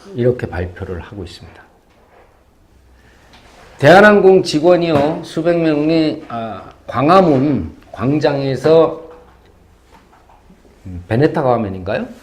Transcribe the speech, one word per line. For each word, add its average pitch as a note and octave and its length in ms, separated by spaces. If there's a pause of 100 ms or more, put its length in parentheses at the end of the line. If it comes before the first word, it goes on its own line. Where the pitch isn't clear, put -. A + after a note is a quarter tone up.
(140)
이렇게 B2 320
발표를 F2+ 540
하고 F#2+ 220
있습니다. - 400 (2250)
대한항공 F#3+ 640
직원이요, E3 800
수백 E3+ 340
명이, D#3 720
아, A2 420 (180)
광화문 C#3 880 (160)
광장에서, C#3+ 1160 (1800)
음, F2+ 200
베네타 D3+ 360
가면인가요? A2+ 640 (160)